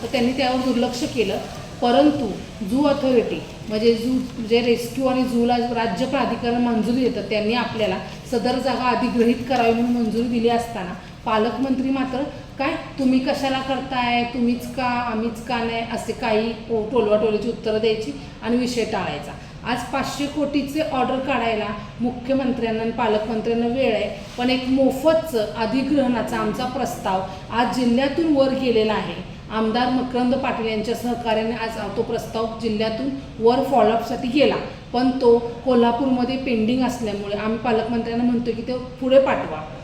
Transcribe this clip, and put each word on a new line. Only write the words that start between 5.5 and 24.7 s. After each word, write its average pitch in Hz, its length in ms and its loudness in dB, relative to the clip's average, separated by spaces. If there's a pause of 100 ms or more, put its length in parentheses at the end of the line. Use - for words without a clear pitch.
राज्य 233 500 -2
प्राधिकरण 240 560 0
मंजुरी 240 460 2
देतं, 208 120 -2
त्यांनी 208 340 0
आपल्याला 220 440 -2 (320)
सदर 247 280 0
जागा 247 300 0
अधिग्रहित 240 460 2 (140)
करावी 240 240 4
म्हणून 240 200 2
मंजुरी 233 360 0
दिली 233 200 2
असताना 214 440 -2 (320)
पालकमंत्री 247 680 0
मात्र, 262 320 -2 (360)
"काय 277 120 0 (280)
तुम्ही 262 200 4
कशाला 262 420 0
करताय, 247 640 0
तुम्हीच 240 500 -2
का, 262 100 -2
आम्हीच 233 600 -2
का 247 140 -2
नाही", 233 240 -2 (100)
असे 226 200 -6
काही 226 400 0
टो-, 220 400 -4
टोलवाटोलीची 214 560 2
उत्तरं 220 300 -2
द्यायची 220 340 0 (300)
आणि 226 140 0
विषय 240 280 0
टाळायचा. 175 480 -4 (380)
आज 254 80 0 (140)
पाचशे 277 340 -2
कोटीचे 294 540 0
ऑर्डर 262 380 0
काढायला 233 500 0 (320)
मुख्यमंत्र्यांना 240 800 0
आणि 226 80 0
पालकमंत्र्यांना 226 760 0
वेळ 240 280 2
आहे, 208 300 -4 (140)
पण 247 120 2
एक 254 180 0
मोफतचं 269 760 2 (100)